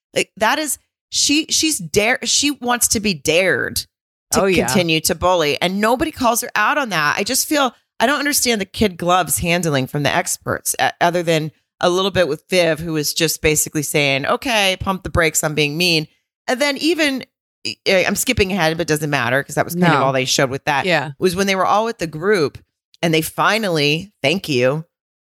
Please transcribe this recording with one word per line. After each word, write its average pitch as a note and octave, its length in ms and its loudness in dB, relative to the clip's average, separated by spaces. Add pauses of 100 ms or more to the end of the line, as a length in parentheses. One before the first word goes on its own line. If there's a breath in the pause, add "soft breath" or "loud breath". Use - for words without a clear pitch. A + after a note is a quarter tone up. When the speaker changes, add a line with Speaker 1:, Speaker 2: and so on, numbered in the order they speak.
(160)
Speaker 1:
Like, - 220 -2
that A#3+ 220 2
is, D4+ 180 -4 (320)
she, - 400 0
she's - 300 0
dare-, G#3 440 0
she C#4 280 0
wants A#3+ 380 -2
to A#3 100 0
be G3 160 0
dared D3+ 600 0 (560)
to E3 80 2
Speaker 2:
Oh, F#3+ 40 2
yeah. E3 220 2
Speaker 1:
continue D#3+ 340 2
to E3+ 140 -2
bully, E3 440 2
and F#3+ 220 -2
nobody B3 300 0
calls A#3 300 0
her - 120 -10
out A#3 240 0
on C4+ 120 -2
that. D3+ 280 0
I G3+ 60 -2
just B3+ 240 -2
feel, C#4 260 0 (260 soft breath)
I A3 60 4
don't C#4 140 2
understand B3 420 0
the - 40 -6
kid G3 300 -2
gloves E3+ 440 0
handling E3+ 480 0
from D3 160 -4
the C#3 100 0
experts, - 640 -4
uh, B2+ 140 0 (100)
other E3+ 220 2
than D#3+ 280 0 (280)
a F3+ 100 2
little F#3+ 220 0
bit F3+ 160 2
with D3+ 200 -6
Viv, E3+ 320 2
who E3 140 -6
was D3+ 180 -2
just - 300 -2
basically D#3 400 0
saying, C#3+ 460 0
"Okay, G#3+ 540 0
pump F#3 200 -4
the - 80 -10
brakes D#3+ 340 0
on D3+ 120 -4
being D3 240 0
mean." E3 280 2 (400)
And B3 140 -2
then C#4+ 160 0
even, D4 460 0 (420)
uh, - 260 -4
I'm F#3+ 240 2
skipping G3+ 360 0
ahead, E3 260 0
but E3+ 100 -2
doesn't D3+ 220 -2
matter C3+ 340 0
'cause D3+ 120 -14
that C#3+ 100 0
was - 80 -8
kind F3 200 2
of C#3+ 60 4
Speaker 2:
No. C3 60 2
Speaker 1:
all C3+ 80 2
they C3 120 0
showed C3+ 260 2
with C#3 140 -6
that, C#3+ 200 0
Speaker 2:
Yeah. D#3 340 0
Speaker 1:
was F3 160 -2
when G3 120 0
they G3 80 0
were F#3 100 0
all G#3+ 240 2
at A3+ 100 -10
the F3 80 -4
group D#3 520 -2 (420)
and E3+ 120 2
they D#3+ 100 4
finally, E3 880 0 (100)
thank E3 260 0
you, C#3 380 2 (520)